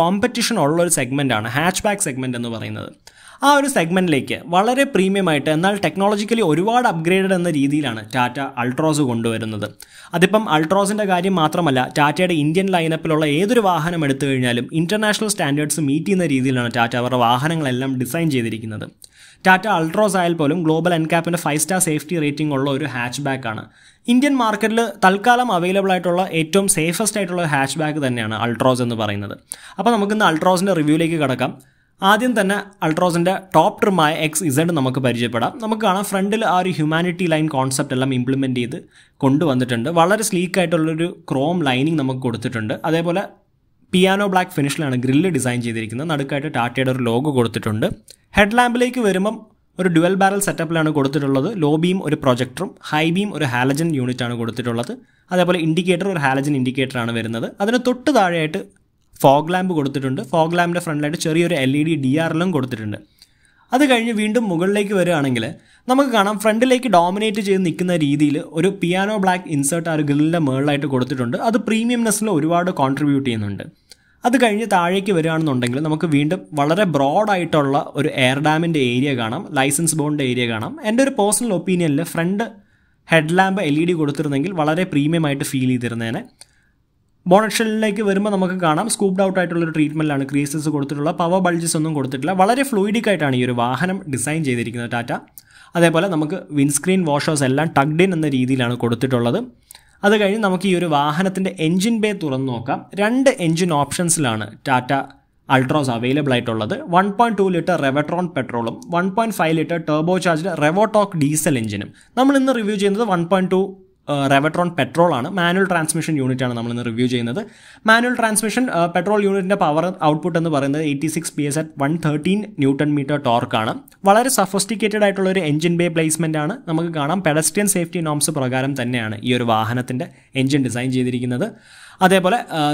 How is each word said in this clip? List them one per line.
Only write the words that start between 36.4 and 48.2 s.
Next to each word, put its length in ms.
ആ 120
ഒരു 140
ഹ്യൂമാനിറ്റി 560
ലൈൻ 220
കോൺസെപ്റ്റ് 420
എല്ലാം 220
ഇംപ്ലിമെന്റ് 440
ചെയ്ത് 140
കൊണ്ടുവന്നിട്ടുണ്ട്. 680
വളരെ 280
സ്ലീക്ക് 320
ആയിട്ടുള്ളൊരു 480
ക്രോം 260
ലൈനിങ് 340
നമുക്ക് 240
കൊടുത്തിട്ടുണ്ട്. 480
അതേപോലെ 340
പിയാനോ 400
ബ്ലാക്ക് 260
ഫിനിഷിലാണ് 460
ഗ്രില്ല് 320
ഡിസൈൻ 300
ചെയ്തിരിക്കുന്നത്. 460
നടുക്കായിട്ട് 460
ടാറ്റയുടെ 360
ഒരു 160
ലോഗോ 280
കൊടുത്തിട്ടുണ്ട്. 500